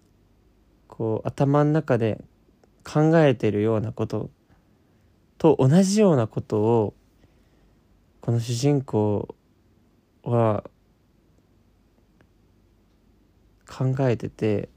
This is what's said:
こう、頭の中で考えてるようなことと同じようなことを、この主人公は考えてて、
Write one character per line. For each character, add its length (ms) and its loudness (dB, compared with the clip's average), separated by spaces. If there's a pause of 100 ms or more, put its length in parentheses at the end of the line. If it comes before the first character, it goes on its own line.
(880)
こ 340 -6
う、 40 -6
頭 360 0
の 80 0
中 260 -2
で 240 -4 (600)
考 360 2
え 160 4
て 140 -2
る 120 -2
よ 160 0
う 40 -2
な 120 -8
こ 120 -6
と 240 -8 (1080)
と 200 4
同 120 4 (140)
じ 180 0
よ 120 6
う 40 4
な 100 0
こ 140 -8
と 200 -4
を、 320 2 (1300)
こ 100 -6
の 80 0
主 160 -6
人 260 0
公 540 -4 (880)
は 400 0 (3000)
考 240 -4 (160)
え 80 0
て 120 -12
て、 480 -4